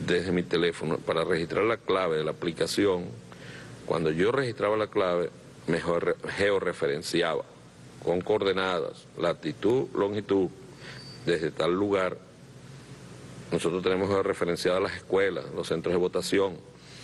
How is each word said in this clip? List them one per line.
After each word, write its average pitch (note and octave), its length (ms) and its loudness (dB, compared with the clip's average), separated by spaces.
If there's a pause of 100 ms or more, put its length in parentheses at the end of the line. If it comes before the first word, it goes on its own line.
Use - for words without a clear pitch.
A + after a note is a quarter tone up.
desde F2 280 2
mi F2 100 4
teléfono, E2+ 540 0
para E2 260 0
registrar E2+ 400 0
la A2+ 140 2
clave F#2 400 0
de D2+ 80 0
la D2+ 60 -2
aplicación, F2 720 0 (800)
cuando D#2+ 260 2
yo F#2 220 2
registraba A2 420 0
la G#2+ 120 2
clave, F2+ 420 2 (380)
me E2 120 2
georre-, E2+ 380 0 (180)
georreferenciaba E2+ 1080 0 (600)
con F2 160 2
coordenadas, F#2+ 880 0 (120)
latitud, E2 800 2
longitud, G2+ 540 2 (760)
desde D#2+ 260 2
tal D#2 200 0
lugar. F#2+ 460 2 (1300)
Nosotros E2+ 320 0
tenemos F#2 280 2
georreferenciadas F#2 720 2
las F#2+ 120 0
escuelas, F2 520 0 (100)
los E2 120 -4
centros E2 260 0
de F2+ 60 4
votación. F2+ 580 2 (460)